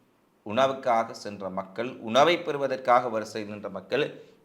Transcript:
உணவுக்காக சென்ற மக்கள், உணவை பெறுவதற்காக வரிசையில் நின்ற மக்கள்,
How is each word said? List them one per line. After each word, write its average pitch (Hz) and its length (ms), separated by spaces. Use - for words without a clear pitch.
உணவுக்காக 117 640
சென்ற 98 380
மக்கள், 98 480
உணவை 131 420
பெறுவதற்காக 127 720
வரிசையில் 107 420
நின்ற 101 180
மக்கள், 95 540